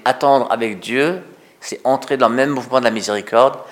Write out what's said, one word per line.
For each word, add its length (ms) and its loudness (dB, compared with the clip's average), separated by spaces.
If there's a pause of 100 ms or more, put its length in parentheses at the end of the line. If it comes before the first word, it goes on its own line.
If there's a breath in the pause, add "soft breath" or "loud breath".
attendre 460 2
avec 280 -2
Dieu, 420 -2 (400 loud breath)
c'est 220 -12
entrer 340 -2
dans 120 4
le 60 -2
même 140 2
mouvement 300 -2
de 60 2
la 60 2
miséricorde, 680 0 (120)